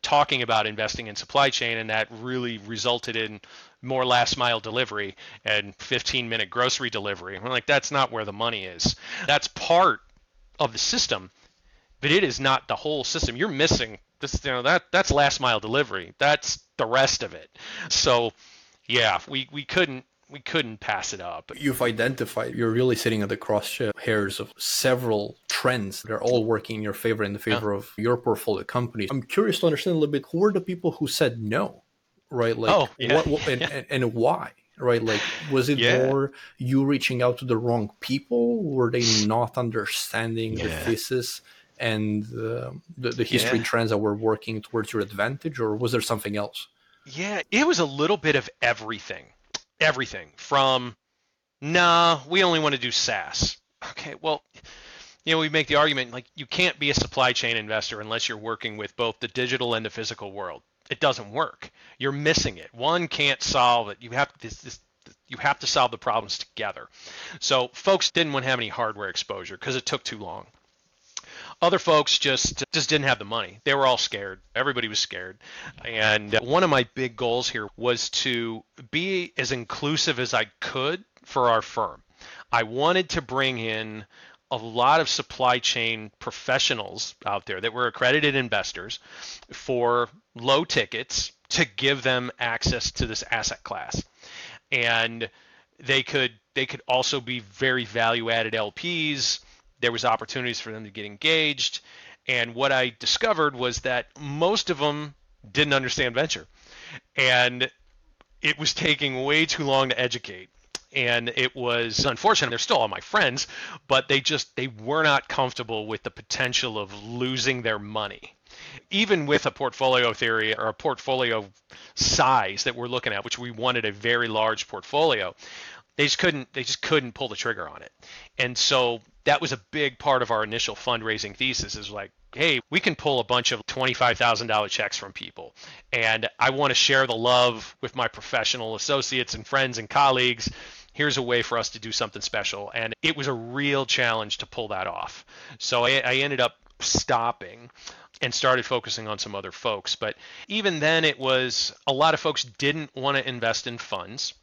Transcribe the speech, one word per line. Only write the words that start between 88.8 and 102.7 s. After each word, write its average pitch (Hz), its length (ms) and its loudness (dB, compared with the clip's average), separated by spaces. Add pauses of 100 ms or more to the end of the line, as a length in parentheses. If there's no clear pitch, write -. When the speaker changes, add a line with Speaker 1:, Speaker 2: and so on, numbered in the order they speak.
Speaker 1:
for 120 580 0 (260)
low 135 300 2
tickets - 640 -2 (180)
to - 140 2
give 135 400 0
them 123 340 0
access 117 540 -2
to - 160 -4
this 110 240 -6
asset - 320 -4
class. - 400 -8 (680)
And 117 580 0 (500)
they 135 240 0
could, 127 300 0 (200)
they 135 120 0
could 127 200 -12
also 127 360 2
be 123 180 -8
very 123 460 0
value-added 113 720 0
L 107 180 -2
Ps. 156 640 -2 (420)
There 120 100 2
was 117 140 -2
opportunities 117 560 -2
for 113 100 -10
them 110 140 -12
to 104 40 -16
get 101 160 -12
engaged. 151 760 0 (480)
And 117 260 0
what 139 160 2